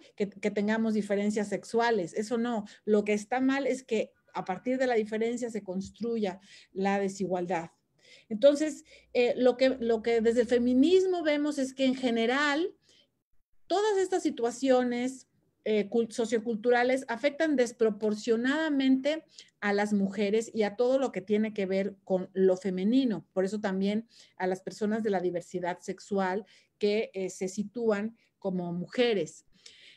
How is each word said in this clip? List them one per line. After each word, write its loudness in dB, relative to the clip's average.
que, -4
que -6
tengamos 0
diferencias 0
sexuales, 0
eso -4
no. -2
Lo 2
que 0
está -2
mal 0
es -2
que -4
a -8
partir -4
de 0
la 0
diferencia -2
se -8
construya -4
la 0
desigualdad. -4
Entonces, 2
eh, 2
lo 4
que, 4
lo 0
que 2
desde 4
el -2
feminismo 4
vemos 0
es -4
que 0
en 2
general 0
todas 2
estas 0
situaciones, 0
eh, 0
cul-, 0
socioculturales 0
afectan 0
desproporcionadamente 0
a 0
las 0
mujeres 0
y 0
a -2
todo 2
lo -2
que -6
tiene 0
que -2
ver -2
con -2
lo 4
femenino. 0
Por 0
eso -4
también -2
a -4
las -2
personas -4
de -2
la 0
diversidad -4
sexual -4
que, 0
eh, -6
se -6
sitúan -2
como -4
mujeres. -2